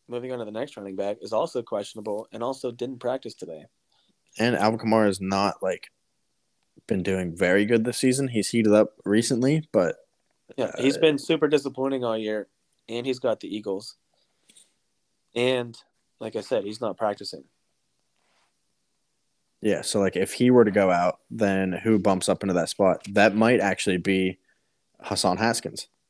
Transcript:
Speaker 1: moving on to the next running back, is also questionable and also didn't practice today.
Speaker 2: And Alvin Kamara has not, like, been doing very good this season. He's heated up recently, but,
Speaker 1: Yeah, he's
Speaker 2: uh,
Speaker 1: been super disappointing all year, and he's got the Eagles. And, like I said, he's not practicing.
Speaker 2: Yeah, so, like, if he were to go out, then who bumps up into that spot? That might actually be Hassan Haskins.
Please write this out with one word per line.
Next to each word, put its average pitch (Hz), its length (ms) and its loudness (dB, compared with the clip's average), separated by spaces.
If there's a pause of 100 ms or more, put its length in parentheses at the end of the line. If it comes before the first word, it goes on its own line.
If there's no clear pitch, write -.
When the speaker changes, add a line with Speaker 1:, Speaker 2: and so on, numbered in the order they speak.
Speaker 1:
moving 123 260 -10
on 127 60 -8
to 117 60 -8
the 107 60 -12
next 113 260 -10
running 98 200 -12
back, 101 240 -4
is 104 120 -12
also 127 300 -2
questionable 107 680 -8
and 113 100 -10
also 131 280 -6
didn't 123 300 -10
practice 123 340 -6
today. 78 300 -14 (760)
Speaker 2:
And 120 160 0
Alvin 107 240 2
Kamara 110 280 2
has 95 140 0
not, 98 420 -2
like, 92 280 -6 (960)
been 98 160 -2
doing 90 320 -2
very 92 300 4
good 110 200 2
this 117 140 -4
season. 131 300 0
He's 113 220 -2
heated 107 220 4
up 107 200 6 (120)
recently, 123 680 2
but, 92 240 2 (600)
Speaker 1:
Yeah, 123 220 -2
he's 135 200 2
Speaker 2:
uh, - 20 -4
Speaker 1:
been 156 180 4
super 156 300 0
disappointing 135 560 -2
all 113 120 -2
year, 107 320 -6 (400)
and 120 160 -8
he's 127 140 -4
got 117 220 -2
the - 120 -12
Eagles. 104 440 -8 (1400)
And, 120 420 0 (440)
like 110 160 -8
I 107 60 -6
said, 110 200 -2
he's 104 180 -8
not 107 180 -4
practicing. 104 460 -6 (2250)
Speaker 2:
Yeah, 104 180 2
so, - 200 -2
like, 95 160 0
if 98 180 -2
he 123 160 4
were 123 140 10
to 107 60 2
go 98 200 4
out, 90 280 2 (120)
then 98 420 0
who 110 260 2
bumps 92 300 0
up 95 160 0
into 95 100 0
that 85 140 0
spot? 92 420 2
That 101 240 4
might 113 240 4
actually 98 400 -2
be 92 400 0 (640)
Hassan 92 380 -2
Haskins. - 500 -4 (220)